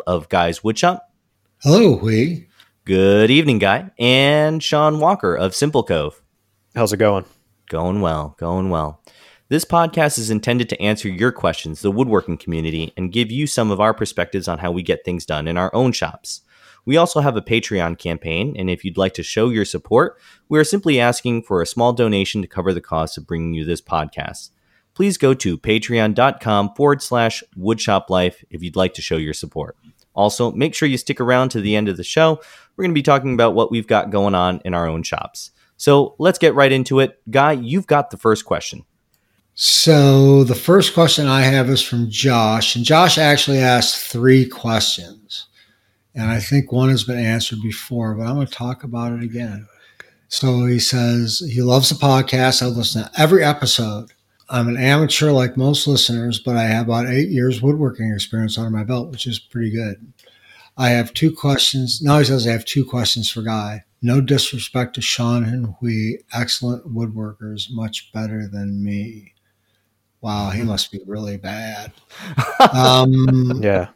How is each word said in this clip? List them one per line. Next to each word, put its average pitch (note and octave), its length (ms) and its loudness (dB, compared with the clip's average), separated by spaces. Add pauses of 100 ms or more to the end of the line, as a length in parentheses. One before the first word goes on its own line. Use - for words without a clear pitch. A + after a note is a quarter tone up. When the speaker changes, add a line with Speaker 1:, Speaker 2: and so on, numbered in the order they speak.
Speaker 1:
of F2 220 -2
Guy's E2+ 320 0
Woodshop. A2+ 400 -2 (600)
Speaker 2:
Hello, D#3+ 360 6
Hui. A2+ 480 -2 (400)
Speaker 1:
Good G2 440 4
evening, C#3 300 4
Guy. G2 400 0
And D3 640 2
Sean D3+ 380 2
Walker D#3 340 0
of F#2 180 -2
Simple C#3+ 300 0
Cove. D2+ 380 -2 (520)
Speaker 3:
How's A2 200 0
it G#2 60 -2
going? G2+ 260 2 (420)
Speaker 1:
Going F2 320 -4
well, D#2 400 -4
going F2+ 300 -4
well. D#2 340 -4 (460)
This D#3+ 160 -2
podcast E3 520 0
is A2 120 -6
intended A#2 400 0
to - 120 -6
answer G#2 280 -2
your G#2 240 0
questions, D#2+ 480 -6
the G2+ 100 0
woodworking G#2 460 0
community, D#2+ 580 -6
and F#2 160 -6
give A#2 180 -2
you C3+ 160 -4
some A2+ 260 -2
of G2 100 0
our G#2+ 120 2
perspectives F#2+ 540 -6
on E2+ 120 -4
how F2 120 -4
we F2+ 120 -4
get E2+ 200 -2
things F2 220 -6
done D#2 240 -4
in E2+ 80 -4
our F#2 180 -2
own B2 160 2
shops. - 520 -8 (440)
We C3+ 100 4
also E3 240 2
have C#3 140 0
a G#2 60 -4
Patreon F#2 560 -2
campaign, E2+ 580 -6
and F#2 140 -6
if F2 160 -6
you'd F2+ 100 -8
like F#2+ 200 0
to F2 80 -8
show A2 260 -2
your G#2+ 160 -2
support, A#2 540 -2 (280)
we D3+ 120 2
are D#3 40 8
simply D#3 360 0
asking A#2+ 420 0
for F#2+ 180 -2
a E2+ 60 0
small A#2+ 280 0
donation G#2+ 500 0
to E2+ 40 -10
cover F#2 280 -2
the E2+ 40 -6
cost D#2+ 380 -6
of D2+ 80 -16
bringing E2 300 -6
you D#2+ 100 -6
this E2 160 -4
podcast. - 680 -8 (420)
Please F#3+ 240 -2
go C3+ 160 4
to F#2 240 -4
patreon A2 560 0
dot B2+ 260 0
com G2+ 360 0
forward C#3+ 260 2
slash A#2 420 -2 (140)
woodshoplife F#2 920 0
if E2 100 -14
you'd E2 140 -10
like F#2 180 0
to - 80 -14
show - 160 -4
your D#2 160 -4
support. - 420 -12 (380)
Also, G#2+ 380 0
make C3+ 240 -4
sure D#3 120 0
you C3 120 -2
stick - 200 -6
around B2+ 300 2
to B2 100 -6
the G#2 160 0
end G#2+ 140 0
of F2+ 80 -4
the F2 60 -10
show. D#3+ 360 2 (360)
We're F#3+ 80 -6
gonna F3 100 0
be D3 80 0
talking C3+ 320 2
about A#2 220 2
what A2+ 160 0
we've A#2 160 -4
got G#2 240 0
going G2+ 240 2
on F2+ 280 0
in F#2 120 -4
our E2+ 120 -2
own D#2+ 140 -4
shops. - 480 -10 (280)
So C#3+ 420 4
let's F3 180 2
get D#3 160 4
right C3+ 180 6
into C3 280 0
it. C3+ 200 0 (120)
Guy, C#3 220 4
you've C3+ 340 -4
got D3 240 0
the G2 60 -14
first A2 280 0
question. - 400 -6 (680)
Speaker 2:
So C#3 880 6
the B2 100 0
first F#3+ 400 2
question D3+ 320 4
I C3+ 160 2
have C3 260 4
is C3 140 2
from A#2 300 -4
Josh, A2+ 640 2
and A#2+ 100 -2
Josh D#3 320 4
actually D3 400 2
asked B2 540 2
three B2+ 360 6
questions. A2 1000 -6 (720)
And A2+ 140 -2
I A2+ 80 0
think C#3 320 0
one B2+ 160 4
has C3 160 2
been B2 160 -4
answered A2+ 420 -2
before, A2 540 -6
but A2+ 100 -6
I'm B2 100 -4
gonna C#3 100 -2
talk B2 400 -8
about A#2+ 260 -6
it A#2 100 -6
again. A2+ 460 -10 (600)
So B2 360 0
he B2 140 2
says, A#2+ 680 0
he B2 160 -2
loves B2 280 4
the D3 60 0
podcast. C3 640 2
I B2+ 60 -2
listen A2+ 360 -4
to - 80 -14 (100)
every D#3+ 220 6
episode. A#2 680 -2 (380)
I'm A#2+ 200 0
an A#2+ 80 -4
amateur D3 540 2
like B2+ 260 2
most C#3 300 0
listeners, A#2+ 520 0
but B2 160 -4
I A#2 120 0
have A2+ 180 0
about A#2+ 240 0
eight C#3 180 0
years B2+ 340 0
woodworking C3 520 0
experience A2 440 -4
under A2+ 120 -4
my G#2+ 160 -4
belt, B2 260 -6
which B2+ 160 -10
is A2+ 120 -8
pretty A2+ 320 -6
good. A2 420 -8 (640)
I B2 140 2
have A#2+ 220 0
two D#3+ 220 0
questions. B2+ 680 -2
Now D3 180 4
he D3 40 6
says, B2 240 0
"I A#2 60 0
have A#2 100 -4
two C3+ 220 -2
questions A#2+ 440 -4
for A#2 120 -8
Guy. G#2+ 420 -6 (180)
No B2 200 2
disrespect B2+ 760 -2
to A#2+ 60 -8
Sean A#2+ 420 -2
and A#2 380 -4
Hui, A2+ 380 -4 (120)
excellent A#2+ 560 -6
woodworkers, G#2+ 840 -10
much A2+ 420 -10
better A2 340 -8
than G2+ 340 -8
me." G2+ 520 -8 (880)
Wow, G#2 300 -6
he G#2+ 120 -6
must G#2 300 -4
be F#2+ 120 -12
really G#2 300 -10
bad. G#2 640 -12
Speaker 1:
<laughs> - 720 0
Speaker 2:
Um, C3 920 4
Speaker 3:
Yeah. G2 340 0